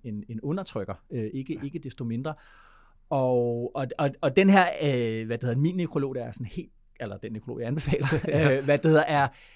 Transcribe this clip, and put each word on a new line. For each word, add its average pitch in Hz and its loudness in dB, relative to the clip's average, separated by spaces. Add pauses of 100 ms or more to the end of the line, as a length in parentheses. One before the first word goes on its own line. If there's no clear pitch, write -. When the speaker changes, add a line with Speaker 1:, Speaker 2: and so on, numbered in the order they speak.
Speaker 1:
en, 104 -10
en 110 -10
undertrykker, 139 -6 (180)
øh, 117 -4
ikke, 135 -8
Speaker 2:
Ja. - -10
Speaker 1:
ikke 151 -8
desto 135 -12
mindre. 127 -6 (760)
Og, 123 0
og, 135 -4 (120)
og, 139 0 (100)
og 135 0
den 190 6
her, 190 8 (180)
øh, 117 0
hvad 113 -4
det 120 -6
hedder, 123 0
min 170 0
nekrolog, 143 -2
der 120 -8
er 120 -10
sådan 117 -10
helt, - -12 (280)
eller 98 -8
den 110 -12
nekrolog, 110 -10
jeg 117 -4
anbefaler, 139 2 (180)
<laughs> 170 -4
Speaker 2:
Ja. 143 4
Speaker 1:
øh, 135 -4
hvad 143 4
det - 0
hedder, 151 8
er, 143 2 (280)